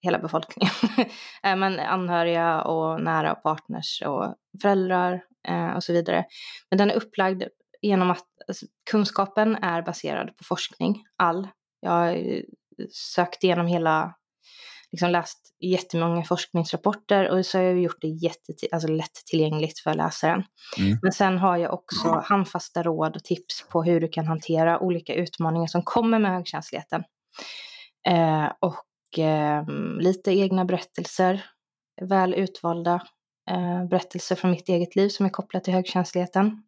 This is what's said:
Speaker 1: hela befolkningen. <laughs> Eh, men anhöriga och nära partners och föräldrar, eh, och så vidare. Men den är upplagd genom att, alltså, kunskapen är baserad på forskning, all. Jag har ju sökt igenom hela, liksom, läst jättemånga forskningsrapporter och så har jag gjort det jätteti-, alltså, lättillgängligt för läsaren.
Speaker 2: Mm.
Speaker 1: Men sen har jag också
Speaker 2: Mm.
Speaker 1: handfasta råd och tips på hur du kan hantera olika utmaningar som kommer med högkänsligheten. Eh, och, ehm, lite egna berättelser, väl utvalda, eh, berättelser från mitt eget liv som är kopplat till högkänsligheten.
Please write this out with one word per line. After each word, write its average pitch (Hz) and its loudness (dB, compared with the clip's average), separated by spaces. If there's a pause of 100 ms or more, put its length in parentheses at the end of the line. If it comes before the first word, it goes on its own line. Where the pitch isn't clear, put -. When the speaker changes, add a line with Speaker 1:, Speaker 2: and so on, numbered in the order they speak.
Speaker 1:
hela 180 0
befolkningen. 160 -2 (240)
<laughs> - 2 (320)
Eh, 196 2
men 190 0
anhöriga 170 2
och 160 0
nära 160 0
partners - -4
och - -4 (280)
föräldrar, 185 2 (260)
eh, 170 -2
och 180 -4
så - -2
vidare. 170 2 (460)
Men 190 2
den 202 4
är - 0
upplagd 190 -2 (400)
genom 190 4
att, - -2 (220)
alltså, - -10 (240)
kunskapen 214 2
är 170 -2
baserad - -6
på - -20
forskning, 180 -4 (120)
all. 180 0 (320)
Jag 180 -4
har 170 4
ju - -4 (680)
sökt - -2
igenom 175 4
hela, 165 2 (800)
liksom, 175 0
läst 170 -2 (220)
jättemånga 170 0
forskningsrapporter 180 0
och 185 2
så - -2
har 185 4
jag 180 4
gjort 170 -2
det - -6
jätteti-, 160 -6
alltså, 160 -2
lättillgängligt 156 -2
för 156 -2
läsaren. 160 0 (340)
Speaker 2:
Mm. 98 2
Speaker 1:
Men 190 2
sen 190 2
har 180 2
jag 170 0
också - -4
Speaker 2:
Mm. 160 2
Speaker 1:
handfasta 185 0
råd 160 0
och 170 -12
tips - -6
på 170 2
hur 170 4
du 160 -2
kan 160 -4
hantera 165 2
olika 170 -2
utmaningar 165 -2
som 175 -2
kommer 226 2
med 208 2
högkänsligheten. 165 -6 (1040)
Eh, 160 4
och, 170 -4 (340)
ehm, 151 0
lite 185 2
egna 185 2
berättelser, 185 -2 (560)
väl 185 2
utvalda, 170 0 (560)
eh, 180 -2
berättelser 175 -2
från 185 2
mitt 175 -2
eget 175 0
liv 196 4
som 196 0
är 190 2
kopplat 190 -6
till 185 0
högkänsligheten. 185 0 (240)